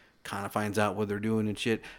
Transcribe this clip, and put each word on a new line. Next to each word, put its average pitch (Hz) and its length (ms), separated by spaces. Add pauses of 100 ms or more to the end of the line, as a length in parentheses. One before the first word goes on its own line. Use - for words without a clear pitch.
(240)
kinda 101 240
finds 107 300
out 101 180
what 104 120
they're 101 120
doing 110 280
and 104 100
shit. 110 240 (160)